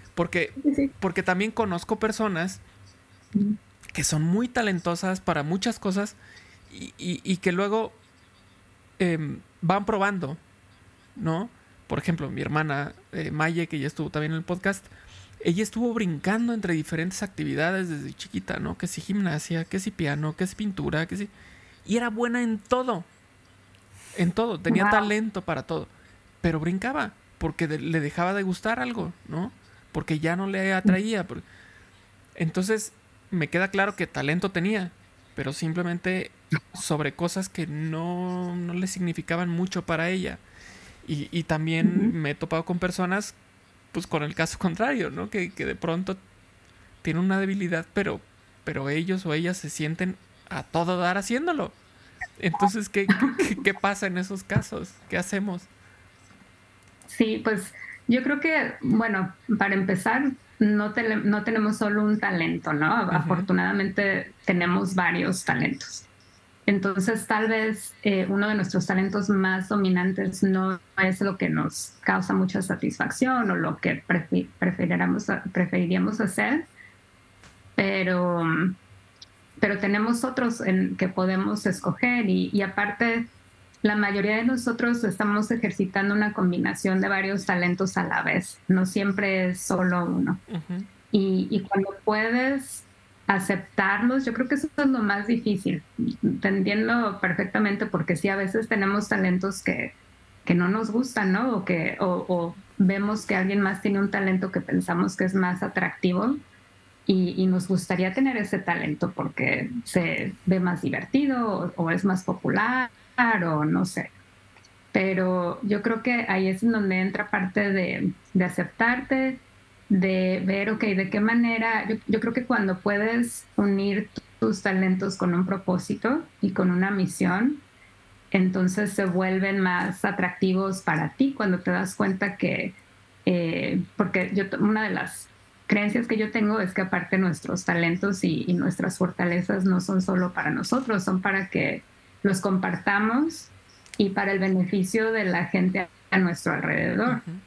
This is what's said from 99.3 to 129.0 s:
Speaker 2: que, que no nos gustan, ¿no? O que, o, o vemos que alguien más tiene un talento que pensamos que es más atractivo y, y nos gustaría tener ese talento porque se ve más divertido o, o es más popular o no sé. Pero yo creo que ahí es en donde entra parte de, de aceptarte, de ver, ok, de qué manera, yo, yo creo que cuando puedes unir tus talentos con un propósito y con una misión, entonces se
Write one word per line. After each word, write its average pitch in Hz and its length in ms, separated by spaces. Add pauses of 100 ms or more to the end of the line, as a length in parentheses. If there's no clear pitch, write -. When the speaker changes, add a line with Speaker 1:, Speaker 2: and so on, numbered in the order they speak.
Speaker 2:
que, - 320 (520)
que 175 100
no 175 140
nos 220 220
gustan, 214 420
¿no? 233 240
O 185 80
que, 165 340
o, 180 300
o 170 260 (220)
vemos 202 480
que 202 100
alguien 190 260
más 190 200
tiene 202 180
un 196 120
talento 190 400
que 185 100
pensamos 180 560
que 190 80
es 185 100
más 180 260
atractivo 190 760 (680)
y, 185 300
y 185 120
nos 185 200
gustaría 185 460
tener 269 240
ese 202 220
talento 170 520
porque - 580 (140)
se 170 480 (140)
ve 185 160
más 180 200
divertido 220 960
o, 175 60
o 165 80
es 185 140
más 185 180
popular 226 640 (560)
o 156 180
no - 220
sé. - 240 (840)
Pero 185 720
yo 202 180
creo 226 220
que 240 240
ahí 190 200
es 190 160
en 233 80
donde 196 280
entra 196 300
parte 202 420
de, 190 400 (220)
de 180 100
aceptarte, 254 960 (500)
de 185 540
ver, 196 280
ok, 214 100
de 190 300
qué 214 80
manera, 226 680
yo, 220 100 (100)
yo 214 120
creo 233 140
que 247 120
cuando 196 340
puedes 220 640 (100)
unir 202 540 (300)
tus 220 240
talentos 190 520
con 180 200
un 180 100
propósito 190 800 (180)
y 190 120
con 190 180
una 185 180
misión, 196 680 (760)
entonces 185 600
se 196 120